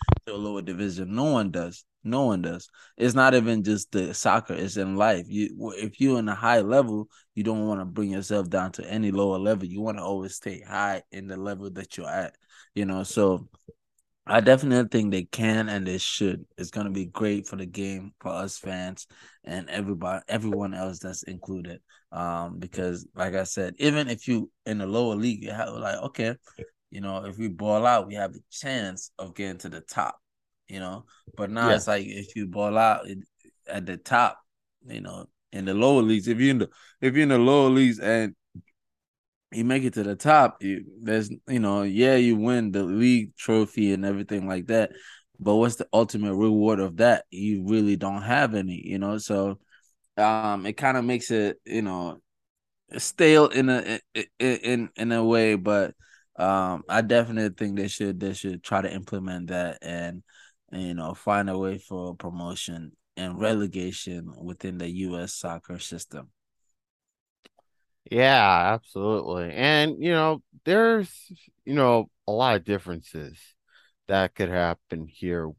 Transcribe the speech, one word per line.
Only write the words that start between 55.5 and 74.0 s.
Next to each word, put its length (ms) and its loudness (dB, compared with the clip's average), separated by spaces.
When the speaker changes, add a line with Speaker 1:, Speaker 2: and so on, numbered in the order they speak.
Speaker 1:
but, 400 0
um, 520 0
I 120 2
definitely 560 2
think 200 -4
they 120 -4
should, 320 -6
they 120 -4
should 300 -8
try 200 -2
to 100 -6
implement 560 -10
that 320 -6
and, 420 -10
and, 120 -8
you 120 -6
know, 200 -8
find 340 0
a 80 -4
way 220 -4
for 360 -10
promotion 800 -12
and 240 -8
relegation 960 -4
within 420 -10
the 100 -8
U 300 -6
S 140 -8
soccer 460 -12
system. 520 -14
Speaker 2:
Yeah, 640 6
absolutely. 800 -4
And, 500 2
you 100 0
know, 300 2
there's, 460 2
you 100 -4
know, 360 4
a 60 -2
lot 240 4
of 80 -4
differences 720 -6